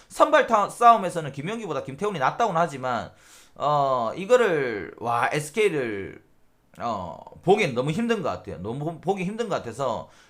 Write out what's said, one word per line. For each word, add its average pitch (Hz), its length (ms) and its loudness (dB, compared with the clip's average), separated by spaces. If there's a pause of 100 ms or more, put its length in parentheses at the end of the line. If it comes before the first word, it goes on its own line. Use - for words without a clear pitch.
선발 302 400 4
타-, 208 220 2
싸움에서는 190 640 4
김영규보다 170 520 -6
김태훈이 175 360 -6
낫다고는 165 420 2
하지만 127 500 -4 (500)
어, 135 540 2
이거를, 165 840 2
와, 117 340 0
에스케이를, 143 920 -2 (560)
어, 95 400 -8 (240)
보기엔 185 320 2
너무 135 160 0
힘든 233 300 -2
것 123 80 -4
같아요. 90 300 -8
너무 110 200 -8
보-, 156 220 -8
보기 185 240 -2
힘든 220 240 -6
것 160 60 -2
같아서 113 520 -6 (220)